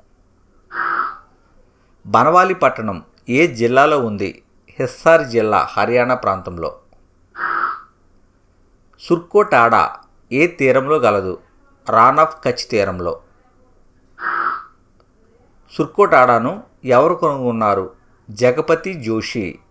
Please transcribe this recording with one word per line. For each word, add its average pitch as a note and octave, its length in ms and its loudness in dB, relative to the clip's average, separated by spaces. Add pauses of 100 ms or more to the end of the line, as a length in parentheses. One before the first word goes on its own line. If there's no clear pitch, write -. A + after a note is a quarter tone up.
(2000)
బనవాలి E3 480 2
పట్టణం A2+ 480 -4 (260)
ఏ C#3 180 2
జిల్లాలో C3+ 540 2
ఉంది? G2+ 420 -6 (260)
హిస్సార్ D#3+ 540 0
జిల్లా, A2 480 0
హర్యానా A#2+ 440 0
ప్రాంతంలో. F2+ 600 -6 (2250)
సుర్కోటాడా C3+ 960 2 (360)
ఏ C#3+ 140 2
తీరంలో C3+ 500 0
గలదు? G2+ 420 -2 (520)
రాన్ A#2+ 280 4
ఆఫ్ D#3 260 0
కచ్ - 260 -6
తీరంలో. F#2 500 -4 (2500)
సుర్కోటాడాను C#3+ 840 2 (220)
ఎవరు C3 300 4
కనుగొన్నారు? A#2 760 -2 (400)
జగపతి B2 640 0
జోషి A2 640 -6 (120)